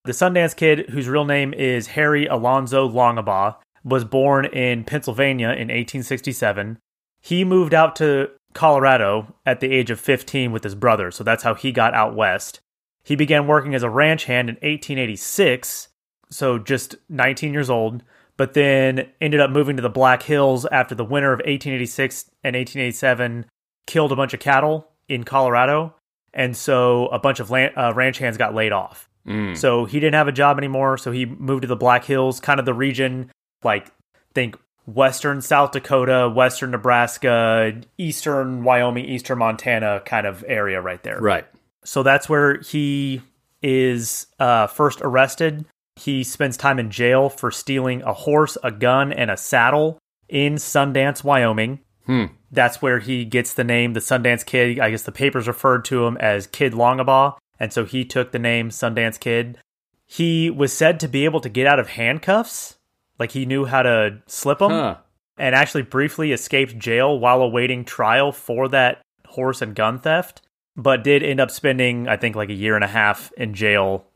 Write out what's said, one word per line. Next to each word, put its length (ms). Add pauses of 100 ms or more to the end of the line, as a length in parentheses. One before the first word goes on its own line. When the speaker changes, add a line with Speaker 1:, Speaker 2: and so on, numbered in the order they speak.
Speaker 1:
the 80
Sundance 440
Kid, 360
whose 180
real 160
name 280
is 340
Harry 400
Alonzo 600
Longabaugh, 680 (280)
was 220
born 400
in 380
Pennsylvania 680
in 220
eighteen 320
sixty-seven. 760 (440)
He 220
moved 300
out 240
to 320 (240)
Colorado 800 (120)
at 140
the 120
age 200
of 80
fifteen 520
with 120
his 120
brother, 360
so 120
that's 200
how 100
he 180
got 220
out 220
west. 440 (440)
He 120
began 320
working 280
as 80
a 60
ranch 360
hand 240
in 140
eighteen 340
eighty-six, 920 (400)
so 280
just 380 (140)
nineteen 440
years 160
old, 320 (360)
but 180
then 540 (120)
ended 180
up 120
moving 240
to 80
the 60
Black 340
Hills 480
after 240
the 100
winter 260
of 140
eighteen 280
eighty-six 580 (120)
and 120
eighteen 260
eighty-seven 640 (400)
killed 260
a 40
bunch 180
of 60
cattle 480 (200)
in 160
Colorado, 680 (400)
and 240
so 520
a 100
bunch 200
of 120
lan-, 260
uh, 160
ranch 240
hands 200
got 180
laid 160
off. 360 (200)
Speaker 2:
Mm. 280
Speaker 1:
So 300
he 140
didn't 160
have 120
a 40
job 260
anymore, 400
so 140
he 160
moved 340
to 60
the 80
Black 300
Hills, 340
kind 200
of 60
the 80
region, 560 (340)
like, 280 (420)
think 240 (300)
western 540
South 300
Dakota, 580
western 420
Nebraska, 1000 (240)
eastern 680
Wyoming, 420
eastern 340
Montana 640
kind 220
of 200
area 340
right 200
there. 180
Speaker 2:
Right. 260 (380)
Speaker 1:
So 200
that's 260
where 320
he 600 (400)
is, 640 (120)
uh, 280
first 340
arrested. 640 (300)
He 280
spends 340
time 220
in 120
jail 380
for 220
stealing 520
a 100
horse, 500
a 80
gun, 420
and 180
a 60
saddle 600 (300)
in 280
Sundance, 680
Wyoming. 560 (260)
Speaker 2:
Hmm. 200 (260)
Speaker 1:
That's 300
where 180
he 260
gets 280
the 100
name, 300
the 60
Sundance 460
Kid. 340
I 120
guess 120
the 80
papers 360
referred 380
to 200
him 120
as 300
Kid 260
Longabaugh, 640 (240)
and 140
so 120
he 200
took 260
the 80
name 300
Sundance 500
Kid. 380 (480)
He 460
was 200
said 280
to 80
be 180
able 160
to 80
get 160
out 140
of 100
handcuffs, 840 (420)
like 140
he 140
knew 200
how 160
to 460
slip 340
'em, 100
Speaker 2:
Huh. 240 (420)
Speaker 1:
and 180
actually 260
briefly 500
escaped 460
jail 400
while 240
awaiting 440
trial 460
for 380
that 320 (280)
horse 320
and 120
gun 240
theft, 440 (360)
but 260
did 200
end 160
up 100
spending, 580
I 100
think, 180
like, 140
a 40
year 220
and 80
a 40
half 500
in 160
jail 520 (100)